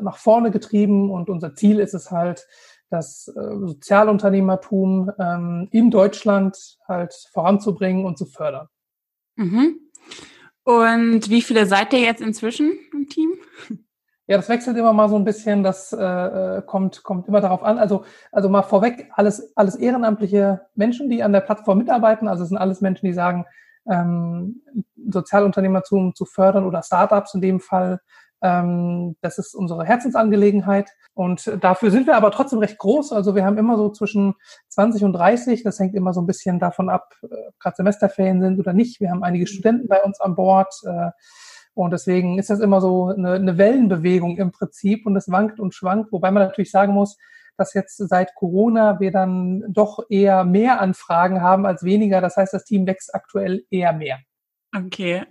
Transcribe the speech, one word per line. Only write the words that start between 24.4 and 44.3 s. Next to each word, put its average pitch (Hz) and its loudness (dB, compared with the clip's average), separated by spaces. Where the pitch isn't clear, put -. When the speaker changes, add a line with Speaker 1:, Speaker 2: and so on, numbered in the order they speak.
Speaker 1:
Sozialunternehmertum 190 0
zu - -8
fördern 190 2
oder 175 -4
Startups 202 0
in 185 -4
dem 190 0
Fall. 185 -4
Ähm, 175 -2
das 170 -8
ist - -10
unsere 170 -6
Herzensangelegenheit 202 2
und 180 -4
dafür 185 2
sind 247 4
wir 311 6
aber 208 4
trotzdem 247 -2
recht 202 -2
groß. 277 0
Also 202 0
wir 196 2
haben 202 0
immer 226 2
so 208 0
zwischen 202 -2
zwanzig 214 0
und 196 2
dreißig. 226 2
Das - -4
hängt 190 -2
immer 185 -2
so 175 -2
ein 170 -4
bisschen 180 -2
davon 180 -2
ab, - -4
äh, - -14
ob - -20
grad - -6
Semesterferien 190 0
sind 190 0
oder 190 -2
nicht. 233 0
Wir 180 -2
haben 180 -4
einige 175 -2
Studenten 226 -2
bei 196 4
uns 196 -2
an 185 -2
Bord, 190 2
äh, 175 -6
und 175 -2
deswegen 180 -2
ist 196 -4
das 208 -2
immer 196 4
so 185 0
eine, 185 -2
eine 185 0
Wellenbewegung 185 2